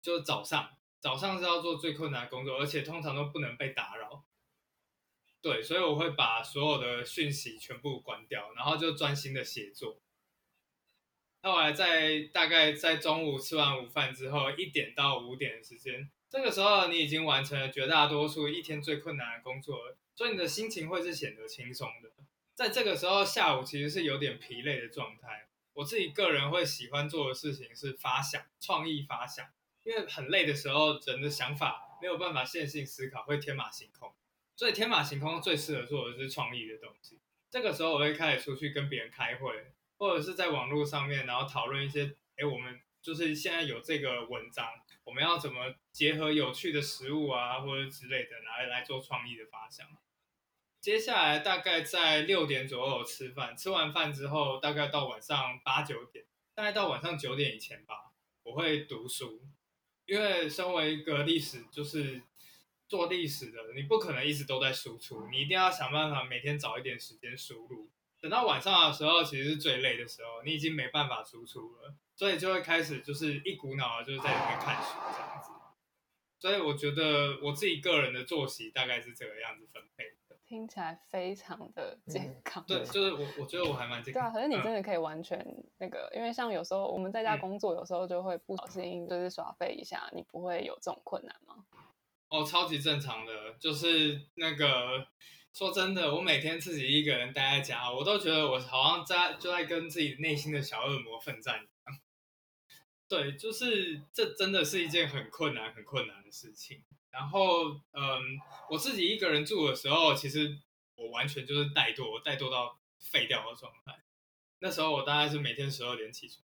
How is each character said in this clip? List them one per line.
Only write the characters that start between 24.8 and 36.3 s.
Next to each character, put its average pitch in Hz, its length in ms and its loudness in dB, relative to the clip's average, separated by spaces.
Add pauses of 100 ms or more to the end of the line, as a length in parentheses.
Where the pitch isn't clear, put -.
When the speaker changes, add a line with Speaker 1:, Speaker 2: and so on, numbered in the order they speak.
Speaker 1:
的 113 80 -10
状 110 280 -10
态。 107 300 -14 (240)
我 147 140 -6
自 226 120 -2
己 175 120 2
个 180 200 2
人 143 220 2
会 175 140 2
喜 143 260 -4
欢 147 160 0
做 147 220 -2
的 131 40 -4
事 143 200 -4
情 127 200 -12
是 139 200 -8
发 131 280 0
想， 143 220 -4 (160)
创 160 260 -2
意 151 180 -2
发 123 220 -6
想， 123 220 -10 (380)
因 226 100 -2
为 208 120 -2
很 - 200 -8
累 175 180 4
的 147 80 2
时 143 140 -2
候， 147 320 4
人 131 220 -4
的 147 80 -2
想 143 260 -2
法 139 460 -4
没 180 60 -4
有 170 100 0
办 170 160 -2
法 131 100 0
线 151 240 -4
性 143 180 -6
思 135 240 -8
考， 131 140 -10
会 147 140 0
天 143 180 -4
马 113 160 -6
行 - 260 -16
空。 - 160 -16 (440)
所 240 100 2
以 208 60 4
天 226 160 2
马 180 120 6
行 139 200 -2
空 160 200 -2
最 175 140 2
适 143 220 -2
合 120 80 -4
做 123 260 -4
的 120 60 -12
是 135 120 -6
创 123 240 -4